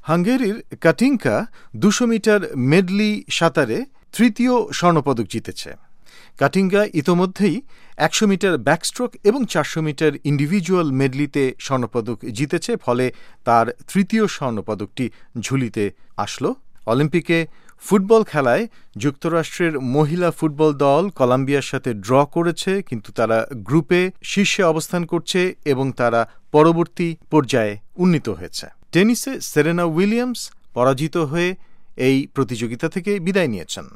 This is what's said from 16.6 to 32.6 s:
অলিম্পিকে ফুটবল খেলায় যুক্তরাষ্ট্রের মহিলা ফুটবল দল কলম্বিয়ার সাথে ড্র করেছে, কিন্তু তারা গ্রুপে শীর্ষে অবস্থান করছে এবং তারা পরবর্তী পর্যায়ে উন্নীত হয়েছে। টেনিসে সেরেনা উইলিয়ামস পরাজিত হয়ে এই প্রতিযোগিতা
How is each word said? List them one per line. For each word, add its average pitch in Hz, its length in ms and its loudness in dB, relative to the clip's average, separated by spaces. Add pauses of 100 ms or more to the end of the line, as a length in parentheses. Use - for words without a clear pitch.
অলিম্পিকে 156 460 0 (440)
ফুটবল 214 480 4
খেলায় 143 340 2 (380)
যুক্তরাষ্ট্রের 160 720 -2 (220)
মহিলা 165 320 2 (100)
ফুটবল 156 320 2 (140)
দল 143 180 4 (160)
কলম্বিয়ার 135 520 2
সাথে 131 200 -4 (140)
ড্র 120 100 0 (220)
করেছে, 170 360 -2 (160)
কিন্তু 113 200 -8 (100)
তারা 113 200 2 (300)
গ্রুপে 165 320 2 (300)
শীর্ষে 196 320 0 (100)
অবস্থান 170 300 -2 (100)
করছে 180 280 -2 (320)
এবং 131 140 0 (140)
তারা 117 200 4 (340)
পরবর্তী 165 540 4 (240)
পর্যায়ে 117 420 2 (280)
উন্নীত 170 260 2 (100)
হয়েছে। - 280 -12 (260)
টেনিসে 220 400 2 (180)
সেরেনা 170 340 0 (120)
উইলিয়ামস 233 440 0 (360)
পরাজিত 135 400 0 (140)
হয়ে 175 200 -2 (580)
এই 135 80 4 (180)
প্রতিযোগিতা 120 600 -4